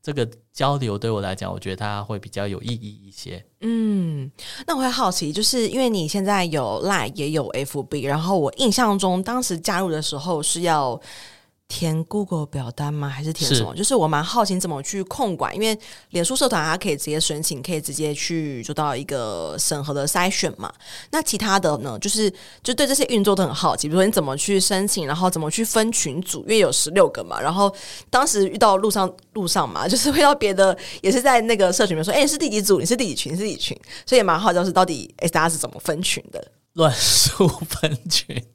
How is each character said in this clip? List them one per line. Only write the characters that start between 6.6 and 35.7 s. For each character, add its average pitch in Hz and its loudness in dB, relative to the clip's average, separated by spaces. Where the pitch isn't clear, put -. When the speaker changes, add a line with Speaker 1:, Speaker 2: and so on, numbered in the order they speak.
Speaker 2:
line 175 0
也 147 -4
有 151 -2
F 139 -6
B， 143 -6
然 143 0
后 185 0
我 143 0
印 247 4
象 208 2
中 185 0
当 247 -2
时 180 -2
加 175 0
入 190 -2
的 156 -2
时 151 -4
候 156 -2
是 165 -2
要 147 2
填 160 -2
Google 185 -4
表 131 -8
单 147 -6
吗？ 143 -4
还 139 -8
是 160 -4
填 156 0
什 131 4
么？ - -6
Speaker 1:
是。 151 -10
Speaker 2:
就 185 -4
是 240 2
我 175 4
蛮 151 2
好 208 0
奇 196 -2
你 185 0
怎 180 -4
么 143 -6
去 196 -6
控 202 -4
管， 156 -2
因 202 -4
为 220 0
脸 170 0
书 247 0
社 269 2
团 196 2
它 160 0
可 190 -4
以 147 0
直 143 -8
接 151 -2
申 156 -2
请， 139 -4
可 175 -6
以 156 -2
直 147 -8
接 151 -2
去 147 -4
做 147 -8
到 147 -2
一 131 -6
个 92 -4
审 147 -2
核 143 -4
的 143 -2
筛 180 2
选 185 -2
嘛。 - -10
那 311 0
其 214 -2
他 196 2
的 160 2
呢？ 127 -6
就 202 -4
是， 208 2
就 247 -2
对 277 2
这 262 2
些 285 2
运 208 2
作 202 4
都 190 0
很 143 0
好 151 0
奇， - -4
比 151 -2
如 180 4
说 190 6
你 214 2
怎 190 2
么 139 -2
去 190 2
申 190 2
请， 190 -2
然 143 -2
后 180 2
怎 165 -2
么 151 -2
去 226 0
分 220 2
群 156 -2
组， 160 -8
因 - -12
为 220 4
有 175 6
十 - 0
六 175 6
个 107 -6
嘛。 78 -6
然 143 0
后 196 2
当 254 4
时 202 2
遇 190 -4
到 202 6
路 208 2
上， 196 0
路 190 -4
上 160 2
嘛， 98 -2
就 254 2
是 277 2
遇 302 4
到 294 8
别 214 0
的 190 4
也 190 2
是 247 4
在 254 6
那 226 2
个 185 4
社 208 4
群 180 0
里 - -
面 156 0
说 190 -2
：“哎， 285 6
你 294 4
是 302 0
第 294 0
几 214 0
组？ 190 4
你 123 0
是 190 2
第 240 0
几 143 -4
群？ - -4
你 165 -4
是 190 -2
第 214 -2
几 151 -8
群？” - -6
所 - 2
以 254 10
也 226 6
蛮 170 2
好 196 2
奇， 175 4
就 175 2
是 190 0
到 185 4
底， 151 -6
哎， - -2
大 160 2
家 170 4
是 165 0
怎 - -6